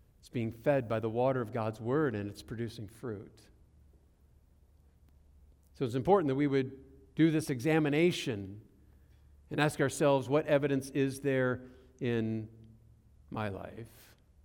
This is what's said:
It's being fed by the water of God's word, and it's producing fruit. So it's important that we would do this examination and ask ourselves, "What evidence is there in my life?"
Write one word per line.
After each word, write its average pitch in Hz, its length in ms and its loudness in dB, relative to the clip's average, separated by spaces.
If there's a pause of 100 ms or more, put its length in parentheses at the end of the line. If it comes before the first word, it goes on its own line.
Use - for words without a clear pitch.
(180)
It's - 100 -20
being 113 220 -4
fed 135 380 0
by 113 100 0
the 113 100 -2
water 127 320 0
of 107 120 -6
God's 113 280 -4
word, 127 360 0
and 101 120 -4
it's 98 140 -14
producing 110 460 -10
fruit. - 600 -12 (2250)
So 143 100 -4
it's 117 100 -2
important 165 320 4
that 131 80 2
we 143 140 2
would 135 240 2 (420)
do 160 160 6
this 156 200 0
examination 143 1120 0 (880)
and 123 120 -2
ask 151 200 0
ourselves, 139 480 2
"What 151 180 2
evidence 139 440 2
is 135 300 0
there 127 420 0 (380)
in 110 480 -2 (840)
my 107 180 -4
life?" 95 580 -12 (380)